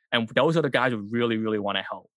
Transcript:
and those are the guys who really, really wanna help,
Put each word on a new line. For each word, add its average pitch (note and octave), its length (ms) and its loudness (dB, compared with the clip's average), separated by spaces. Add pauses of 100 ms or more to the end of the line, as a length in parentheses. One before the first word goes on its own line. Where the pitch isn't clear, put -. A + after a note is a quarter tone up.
(120)
and A#2 160 2
those D#3 280 2
are D#3+ 60 2
the C#3+ 80 -2
guys B2+ 220 2
who A2 60 -2
really, A#2 380 0
really A2 220 -2
wanna G2 240 -2
help, - 340 -12